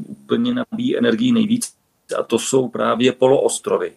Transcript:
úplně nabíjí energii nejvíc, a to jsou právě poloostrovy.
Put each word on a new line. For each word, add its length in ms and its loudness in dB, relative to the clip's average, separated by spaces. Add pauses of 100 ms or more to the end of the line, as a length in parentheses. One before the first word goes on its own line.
úplně 460 -4
nabíjí 440 -4
energii 340 0
nejvíc, 420 0 (460)
a 40 -2
to 160 0
jsou 280 0
právě 440 0
poloostrovy. 840 0